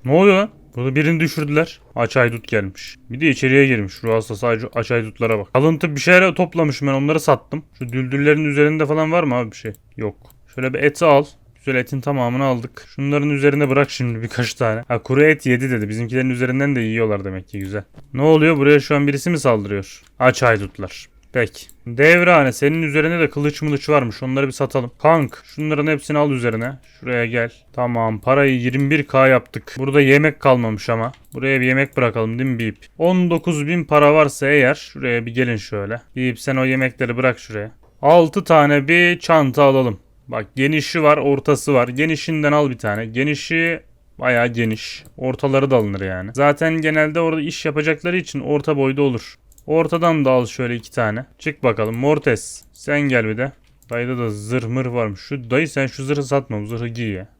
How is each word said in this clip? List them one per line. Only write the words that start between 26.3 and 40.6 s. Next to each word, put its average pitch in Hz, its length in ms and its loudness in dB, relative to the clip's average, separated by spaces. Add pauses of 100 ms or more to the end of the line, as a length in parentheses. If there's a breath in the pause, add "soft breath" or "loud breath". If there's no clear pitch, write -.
üzerine. 120 480 -4 (220)
Şuraya 120 260 -2
gel. 117 260 -4 (200)
Tamam, 113 480 -2
parayı 135 400 2
yirmi 131 300 -2
bir 147 160 0
K 135 220 4
yaptık. - 500 0
Burada 135 220 2
yemek 147 400 4
kalmamış 120 480 0
ama. 113 240 -2 (220)
Buraya 135 260 0
bir 127 60 0
yemek 131 300 0
bırakalım 117 420 -2
değil 131 120 -2
mi 117 80 -4
bip? 110 180 -4 (220)
On 180 320 2
dokuz 160 360 -2
bin 170 180 -2
para 147 300 4
varsa 143 320 0
eğer, 139 280 4
şuraya 120 520 -6
bir 117 80 -10
gelin 120 220 -2
şöyle. 104 440 -8 (160)
Bip, 127 240 -4
sen 131 160 -4
o 131 80 0
yemekleri 131 520 -2
bırak 127 220 0
şuraya. 107 320 -10 (320)
Altı 165 420 4
tane 147 440 4
bir 175 300 4
çanta 147 440 2
alalım. 131 380 2 (280)
Bak, 117 180 -8 (100)
genişi 147 460 0